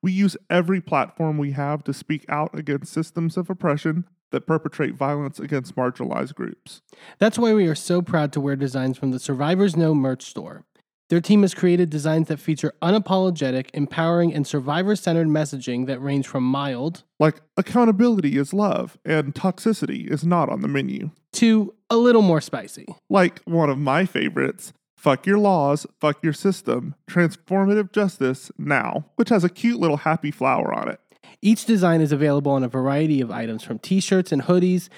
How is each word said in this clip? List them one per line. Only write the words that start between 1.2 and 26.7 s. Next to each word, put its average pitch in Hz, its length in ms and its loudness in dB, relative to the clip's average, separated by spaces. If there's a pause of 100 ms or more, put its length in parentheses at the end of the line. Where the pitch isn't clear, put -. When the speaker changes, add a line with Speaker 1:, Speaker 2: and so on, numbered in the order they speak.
Speaker 1:
we 143 140 -2
have 143 320 -4
to 143 80 -4
speak - 360 -8
out 151 280 -4
against 147 360 -6
systems 165 440 -4
of 175 120 -6
oppression 165 560 -2 (260)
that - 160 -4
perpetrate 156 480 -2
violence 143 440 -4
against 143 360 -6
marginalized 127 600 -4
groups. - 460 -14 (360)
Speaker 2:
That's 214 220 2
why 233 140 2
we 202 140 4
are 156 80 0
so 180 260 -2
proud 156 320 0
to 147 80 -2
wear 139 140 -2
designs 131 420 -4
from 135 140 -4
the 127 80 -4
Survivors 160 560 0
Know 160 200 2
merch 131 280 0
store. - 400 -14 (460)
Their 170 120 4
team 208 200 6
has 190 120 2
created 175 360 2
designs 156 400 0
that 147 100 -4
feature 151 320 -4 (100)
unapologetic, 180 920 0
empowering, 165 600 0
and 147 140 -2
survivor-centered 165 800 0
messaging 139 600 -2
that 131 140 -6
range 139 240 -2
from 131 180 -4
mild, 135 600 -4 (160)
Speaker 1:
like 156 220 4 (160)
"Accountability 214 800 2
is 143 160 -2
love," 196 500 -2
and 151 320 -2
"Toxicity - 720 -4
is 143 140 -4
not 170 240 2
on 135 140 -4
the 143 80 -2
menu," 139 420 -4 (220)
Speaker 2:
to 220 400 4 (160)
a 233 80 2
little 233 240 6
more 170 180 4
spicy, - 460 -12 (240)
Speaker 1:
like 190 340 4
one 165 260 2
of 135 80 0
my 147 280 2
favorites, - 680 -4 (300)
fuck 135 240 2
your 202 140 2
laws, 156 480 2 (120)
fuck 151 240 -2
your 160 80 0
system. 143 640 -2 (160)